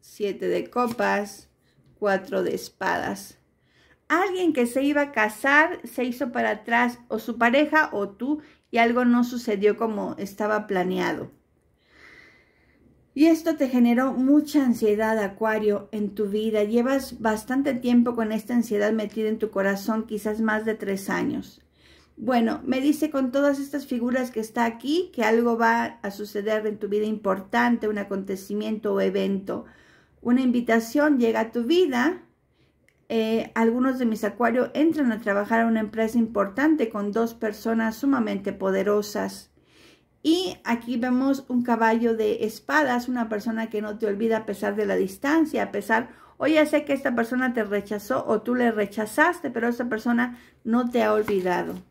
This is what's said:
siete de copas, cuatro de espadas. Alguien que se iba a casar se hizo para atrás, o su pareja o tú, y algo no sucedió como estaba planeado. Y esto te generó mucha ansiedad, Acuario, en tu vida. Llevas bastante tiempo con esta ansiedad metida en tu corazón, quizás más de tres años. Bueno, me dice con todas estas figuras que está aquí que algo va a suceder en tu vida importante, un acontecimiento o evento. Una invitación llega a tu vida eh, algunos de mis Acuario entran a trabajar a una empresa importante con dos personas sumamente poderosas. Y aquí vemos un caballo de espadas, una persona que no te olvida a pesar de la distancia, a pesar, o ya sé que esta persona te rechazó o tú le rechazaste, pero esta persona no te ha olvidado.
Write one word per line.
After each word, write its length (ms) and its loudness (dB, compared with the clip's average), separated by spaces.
siete 460 -6
de 220 -2
copas, 800 -2
cuatro 440 -2
de 120 -2
espadas. 840 -6
Alguien 440 0
que 140 2
se 160 -2
iba 180 2
a 120 -2
casar 720 2
se 200 -6
hizo 280 -4
para 180 0
atrás, 480 0
o 100 -4
su 200 -8
pareja 540 4
o 180 -4
tú, 320 -4
y 80 0
algo 260 4
no 200 6
sucedió 520 0
como 420 -4
estaba 480 -2
planeado. 640 -2
Y 120 6
esto 280 2
te 120 0
generó 440 4
mucha 500 2
ansiedad, 560 2
Acuario, 720 0
en 240 -4
tu 120 -2
vida. 380 0
Llevas 540 0
bastante 540 -2
tiempo 420 2
con 160 -2
esta 220 -6
ansiedad 400 0
metida 380 -2
en 80 -2
tu 120 -2
corazón, 560 -2
quizás 360 -4
más 240 0
de 80 0
tres 340 -6
años. 540 -4
Bueno, 460 0
me 180 -2
dice 260 2
con 240 -2
todas 260 2
estas 280 -8
figuras 440 -2
que 100 -6
está 260 -2
aquí 480 -2
que 100 0
algo 320 4
va 460 0
a 80 -6
suceder 560 -4
en 120 -4
tu 100 -6
vida 180 0
importante, 840 0
un 80 -2
acontecimiento 960 -4
o 80 2
evento. 640 -2
Una 220 2
invitación 760 2
llega 220 2
a 120 -4
tu 120 -2
vida 600 2
eh, 460 0
algunos 440 2
de 80 0
mis 180 -2
Acuario 500 0
entran 380 2
a 80 -4
trabajar 400 0
a 60 4
una 140 2
empresa 380 -2
importante 720 0
con 240 -4
dos 220 -2
personas 600 -2
sumamente 560 0
poderosas. 1000 -2
Y 420 0
aquí 320 -4
vemos 520 0
un 140 0
caballo 540 2
de 280 0
espadas, 640 -2
una 200 -2
persona 420 -4
que 100 -4
no 160 -8
te 100 -4
olvida 320 0
a 80 -6
pesar 280 -4
de 120 0
la 100 0
distancia, 680 0
a 80 -4
pesar, 400 -2
o 120 0
ya 180 6
sé 180 2
que 80 -2
esta 220 -2
persona 400 0
te 80 0
rechazó 640 -4
o 160 0
tú 140 0
le 160 4
rechazaste, 800 0
pero 180 -2
esta 200 -4
persona 480 -2
no 260 0
te 140 2
ha 80 2
olvidado. 600 0